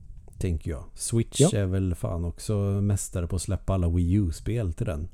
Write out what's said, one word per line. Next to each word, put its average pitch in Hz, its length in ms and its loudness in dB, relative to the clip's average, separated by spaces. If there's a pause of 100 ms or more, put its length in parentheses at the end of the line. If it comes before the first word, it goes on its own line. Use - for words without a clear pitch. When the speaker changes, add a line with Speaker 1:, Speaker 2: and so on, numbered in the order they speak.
(400)
Speaker 1:
Tänker 85 320 0
jag. 78 120 -8 (100)
Switch - 480 0
Speaker 2:
Ja. 156 120 10
Speaker 1:
är 101 120 2
väl 92 300 0
fan 87 300 -4
också 104 300 -4 (260)
mästare 98 460 0
på 98 80 -2
att 85 60 -2
släppa - 320 -2
alla 87 160 4
Wii 87 240 4
U-spel 104 600 0
till 120 120 -4
den. 80 280 -4